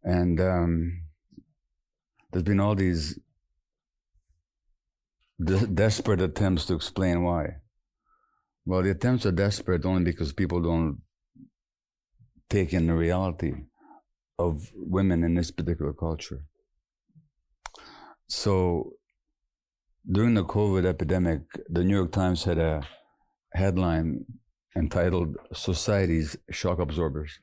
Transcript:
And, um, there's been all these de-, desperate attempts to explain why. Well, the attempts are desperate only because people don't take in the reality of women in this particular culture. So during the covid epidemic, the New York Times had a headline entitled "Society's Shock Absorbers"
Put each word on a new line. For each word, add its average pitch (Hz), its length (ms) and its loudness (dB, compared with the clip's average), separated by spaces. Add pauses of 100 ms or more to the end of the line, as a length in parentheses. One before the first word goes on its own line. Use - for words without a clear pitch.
And, 90 380 2
um, 85 640 0 (1300)
there's 90 120 0
been 98 160 4
all 104 140 2
these 87 440 0 (2250)
de-, 95 240 2
desperate 101 560 2
attempts 92 440 0
to 92 80 0
explain 87 500 0
why. 85 320 -2 (1080)
Well, 92 180 0
the 95 80 2
attempts 120 360 0
are 95 60 2
desperate 92 520 0
only 92 200 2
because 82 280 -2
people 87 300 0
don't 80 400 0 (1500)
take 92 240 0
in 85 140 2
the 82 80 2
reality 85 600 0 (840)
of 82 360 -2
women 92 500 2
in 82 100 2
this 85 160 0
particular 73 420 -4
culture. 76 520 -6 (1800)
So 92 640 0 (1160)
during 110 240 4
the 98 100 2
covid 95 420 2
epidemic, 85 560 0 (260)
the 85 140 0
New 98 140 4
York 90 160 0
Times 92 320 0
had 85 140 0
a 78 280 0 (680)
headline 87 720 0 (520)
entitled 87 600 0 (180)
"Society's 85 840 0 (140)
Shock 87 280 -2
Absorbers" 76 640 -4